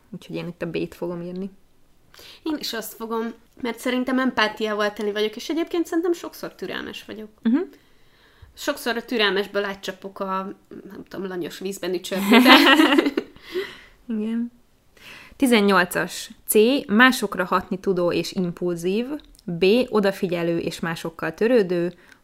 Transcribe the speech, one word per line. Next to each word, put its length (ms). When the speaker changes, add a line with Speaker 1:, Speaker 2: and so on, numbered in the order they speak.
Speaker 1:
úgyhogy 260
én 100
itt 160
a 80
B-t 240
fogom 280
írni. 280
Speaker 2:
Én 160
is 140
azt 220
fogom, 380
mert 180
szerintem 400
empátiával 760
teli 200
vagyok, 240
és 120
egyébként 380
szerintem 260
sokszor 420
türelmes 500
vagyok. 240
Speaker 1:
Mhm. 140
Speaker 2:
Sokszor 360
a 80
türelmesből 600
átcsapok 560
a, 220
nem 180
tudom, 200
lanyos 300
vízben 360
ücsörni, 340
de 120
Speaker 1:
<laughs> 80
Igen. 360
Tizennyolcas. 920
C. 80
Másokra 580
hatni 340
tudó 340
és 200
impulzív. 720
B. 200
Odafigyelő 720
és 220
másokkal 540
törődő. 600